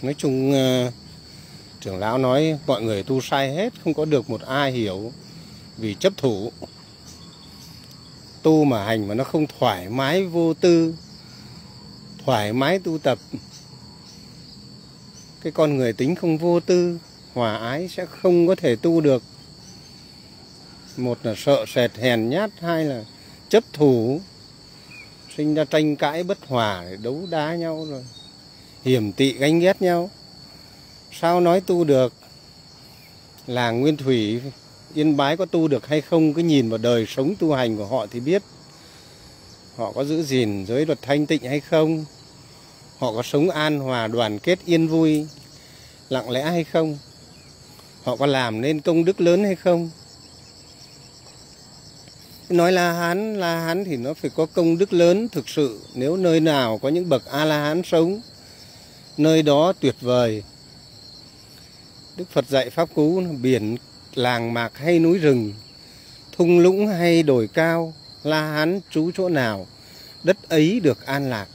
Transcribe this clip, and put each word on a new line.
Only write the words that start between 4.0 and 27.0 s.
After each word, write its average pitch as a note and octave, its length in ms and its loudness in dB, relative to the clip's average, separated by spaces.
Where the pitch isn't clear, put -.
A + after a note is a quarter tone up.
được C#3+ 240 0
một A2 120 -8
ai C3+ 300 -2
hiểu G#2+ 400 -6
vì A2 160 -6
chấp F#3+ 240 0
thủ. A2 340 -4
Tu D#3 220 4
mà A#2 220 0
hành G#2+ 220 -2
mà G#2 80 -6
nó B2+ 80 -2
không D#3 220 -2
thoải F#2+ 300 -2
mái C3+ 360 -2
vô E3 280 -2
tư, E3 420 2
thoải G#2+ 280 -2
mái C#3+ 260 0
tu F3 180 -6
tập, C3+ 220 -2
cái E3 100 -8
con D3+ 260 0
người B2 160 0
tính C3 220 -2
không E3 220 -2
vô F3 220 2
tư, F3 400 0
hòa A2+ 240 -2
ái C3 300 -6
sẽ F3+ 180 -10
không F3 420 2
có F#3 80 4
thể D3 200 0
tu E3 260 2
được. C3+ 220 4
Một B2 260 -4
là A2 140 -4
sợ C3 300 2
sệt A#2+ 280 0
hèn A#2 340 0
nhát, G3 200 -2
hai E3 260 -2
là B2+ 180 -6
chấp A3 140 4
thủ, C3+ 480 2
sinh D3+ 180 0
ra D3+ 100 0
tranh D#3 300 0
cãi D#3 280 -2
bất F#3 240 -6
hòa, G#2 380 0